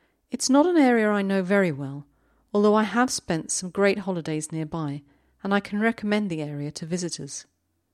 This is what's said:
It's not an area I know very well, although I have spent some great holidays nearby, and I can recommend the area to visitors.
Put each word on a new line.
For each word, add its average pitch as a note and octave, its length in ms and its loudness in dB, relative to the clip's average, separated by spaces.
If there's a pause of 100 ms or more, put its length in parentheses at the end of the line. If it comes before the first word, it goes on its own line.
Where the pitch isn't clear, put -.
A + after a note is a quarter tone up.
(300)
It's - 200 -4
not C#4+ 180 6
an F4 100 4
area A#3+ 320 6
I G3+ 140 2
know G3 180 2
very F#3 300 2
well, C#3 340 -8 (480)
although G#3 220 4
I G#3+ 80 4
have A#3+ 280 0
spent - 400 -4
some F#3 180 -6
great G3 300 2
holidays D#3+ 500 -6
nearby, D#3 540 -6 (400)
and G3 100 0
I G3+ 60 2
can G#3 220 -4
recommend G#3+ 480 -2
the D#3 120 -4
area D3 300 -6
to E3 140 -12
visitors. D#3+ 600 -8 (480)